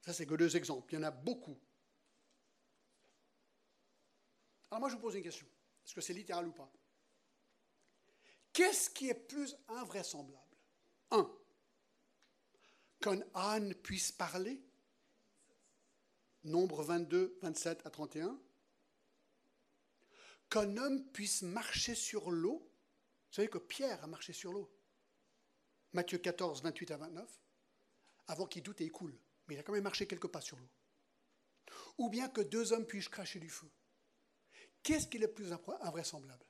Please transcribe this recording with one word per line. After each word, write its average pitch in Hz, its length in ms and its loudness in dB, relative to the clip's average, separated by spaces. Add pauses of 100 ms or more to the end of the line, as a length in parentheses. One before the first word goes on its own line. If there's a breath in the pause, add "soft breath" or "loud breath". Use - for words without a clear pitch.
Ça, 170 100 -6
c'est 165 140 -4
que 151 80 2
deux 156 220 8
exemples. 147 360 0
Il 160 40 -2
y - 20 0
en 156 40 0
a 156 80 2
beaucoup. 147 480 -4 (3000)
Alors 220 100 0
moi, 269 80 2
je 240 60 0
vous 233 60 -8
pose 220 140 -2
une 196 80 -2
question. - 240 -8 (380)
Est-ce - 100 -14
que 180 60 -6
c'est 175 140 -4
littéral 175 320 -2
ou 165 60 -6
pas ? - 180 -16 (1800 soft breath)
Qu'est-ce 359 380 6
qui 269 180 -2
est 240 60 4
plus 285 420 -6 (120)
invraisemblable ? 170 880 -8 (560)
Un, - 180 8 (1700 soft breath)
qu'un 196 220 4 (120)
âne 202 400 2
puisse - 380 -2
parler, 185 480 -2 (1800)
Nombre 160 400 4
vingt-deux, 175 600 4
vingt-sept 165 420 -2
à 156 60 -8
trente 151 260 -8
et 156 60 -2
un, 240 180 -2 (2000 loud breath)
qu'un 208 300 4
homme 269 340 2
puisse 208 300 0
marcher 214 520 -2
sur 208 360 -2
l'eau, 180 280 4 (680)
vous - 60 -20
savez 214 140 4
que 208 100 -2
Pierre 240 440 -2
a 151 40 -10
marché 160 260 -10
sur 175 220 -8
l'eau, 196 180 -6 (1200)
Matthieu 180 240 0
quatorze, 175 460 0
vingt-huit 160 300 -4
à 147 40 -6
vingt-neuf, 165 340 -10 (960 soft breath)
avant 165 200 -2
qu'il 170 160 -6
doute 196 180 -6
et 165 40 2
il 160 60 -2
coule, 160 240 -8 (320)
mais 151 80 -8
il 139 40 -8
a 147 40 -10
quand 202 120 -4
même 202 100 2
marché 196 220 0
quelques 180 220 -4
pas 165 120 -6
sur - 160 -10
l'eau. 127 140 -20 (1300 loud breath)
Ou 240 100 2
bien 247 220 -2
que 220 100 0
deux 214 320 2
hommes 226 140 2
puissent 202 240 -6
cracher 185 280 -8
du 160 120 -10
feu. - 180 -12 (1120 loud breath)
Qu'est-ce 302 260 4
qui 240 100 -4
est - 20 2
le 214 100 6
plus 208 220 -4
impr-, 170 300 -4
invraisemblable ? 151 680 -6